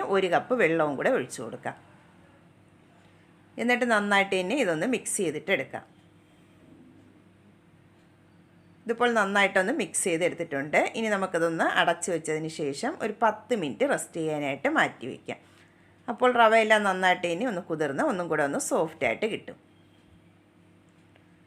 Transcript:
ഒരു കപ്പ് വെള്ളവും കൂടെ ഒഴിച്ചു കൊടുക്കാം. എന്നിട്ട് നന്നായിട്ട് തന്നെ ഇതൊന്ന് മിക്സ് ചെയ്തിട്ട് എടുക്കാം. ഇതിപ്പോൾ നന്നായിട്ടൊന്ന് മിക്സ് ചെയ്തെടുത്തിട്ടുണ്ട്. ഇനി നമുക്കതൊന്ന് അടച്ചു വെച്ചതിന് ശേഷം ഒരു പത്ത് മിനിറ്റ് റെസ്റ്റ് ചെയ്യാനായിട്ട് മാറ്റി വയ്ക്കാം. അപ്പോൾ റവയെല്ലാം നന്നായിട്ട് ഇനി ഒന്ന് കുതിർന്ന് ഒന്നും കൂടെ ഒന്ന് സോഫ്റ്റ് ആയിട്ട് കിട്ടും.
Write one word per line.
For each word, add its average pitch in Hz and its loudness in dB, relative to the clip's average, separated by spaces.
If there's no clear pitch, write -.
ഒരു 185 2
കപ്പ് 190 0
വെള്ളവും 160 2
കൂടെ 180 2
ഒഴിച്ചു 131 -6
കൊടുക്കാം. 123 -10
എന്നിട്ട് 240 2
നന്നായിട്ട് 202 2
തന്നെ 185 0
ഇതൊന്ന് 170 0
മിക്സ് - -4
ചെയ്തിട്ട് 156 -4
എടുക്കാം. - -8
ഇതിപ്പോൾ 233 2
നന്നായിട്ടൊന്ന് 196 2
മിക്സ് - -4
ചെയ്തെടുത്തിട്ടുണ്ട്. 160 0
ഇനി 220 -2
നമുക്കതൊന്ന് 175 0
അടച്ചു 175 -2
വെച്ചതിന് 156 -4
ശേഷം 147 -4
ഒരു 214 -6
പത്ത് - -2
മിനിറ്റ് 226 -2
റെസ്റ്റ് - -6
ചെയ്യാനായിട്ട് 147 -4
മാറ്റി 135 -2
വയ്ക്കാം. - -12
അപ്പോൾ 247 0
റവയെല്ലാം 220 6
നന്നായിട്ട് 185 2
ഇനി 233 -2
ഒന്ന് - -6
കുതിർന്ന് 151 -2
ഒന്നും 180 -4
കൂടെ 151 2
ഒന്ന് 214 -2
സോഫ്റ്റ് 165 0
ആയിട്ട് 117 -2
കിട്ടും. - -16